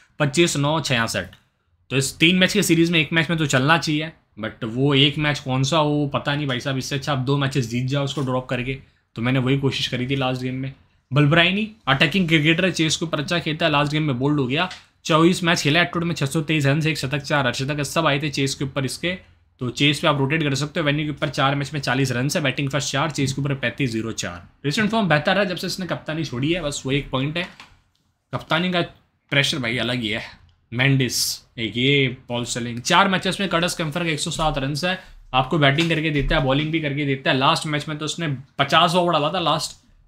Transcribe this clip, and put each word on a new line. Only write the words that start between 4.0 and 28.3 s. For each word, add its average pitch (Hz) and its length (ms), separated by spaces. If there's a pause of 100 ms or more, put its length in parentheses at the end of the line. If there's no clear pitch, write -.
but 107 240
वो 131 320
एक 147 220
मैच 147 220
कौन 131 240
सा 147 140
हो 147 360
पता 143 220
नहीं 147 120
भाई 123 120
साहब। 135 180
इससे 131 180
अच्छा 139 160
आप 139 60
दो 131 200
मैचेस 135 320
जीत 123 160
जाओ 143 180
उसको 139 180
ड्रॉप 127 280
करके, 131 300 (360)
तो 113 60
मैंने 127 180
वही 131 180
कोशिश 135 300
करी 123 200
थी 139 80
लास्ट 131 260
गेम 127 140
में। 135 180 (400)
बलब्राइनी 170 580 (160)
अटैकिंग 151 400
क्रिकेटर 165 380
है, 180 60
चेस 156 260
के 170 80
ऊपर 156 140
अच्छा 165 200
खेलता 160 260
है, 160 60
लास्ट 143 200
गेम 156 120
में 135 160
बोल्ड 143 200
हो 127 80
गया। 156 220 (360)
चौबीस 175 380
मैच 170 180
खेला, 156 200
एटोड 170 220
में 170 120
छः 143 100
सौ 165 160
तेईस 156 240
रन 147 160
से 156 100
एक 143 60
शतक, 143 220
चार 143 260
अर्धशतक 135 320
है, 147 60
सब 160 240
आए 143 120
थे 151 100
चेस 139 260
के 147 100
ऊपर 135 200
इसके, 175 320 (420)
तो 123 100
चेस 143 300
पे 170 80
आप 147 100
रोटेट 143 260
कर 139 120
सकते 147 240
हो। 156 60
वेन्यू 147 200
के 151 60
ऊपर 139 180
चार 139 260
मैच 139 180
में 147 80
चालीस 131 300
रन 123 160
से 170 140
बैटिंग 139 280
फर्स्ट 139 220
चार, 143 200
चेस - 220
के 143 80
ऊपर 143 120
पैंतीस 123 380
ज़ीरो 113 200
चार। 87 360 (180)
रिसेंट 202 260
फॉर्म 220 160
बेहतर 156 300
है 202 80
जब 185 100
से 185 120
इसने 175 200
कप्तानी 156 380
छोड़ी 139 280
है, 180 80
बस 143 240
वो 131 60
एक 139 180
पॉइंट 143 280
है। 180 100 (840)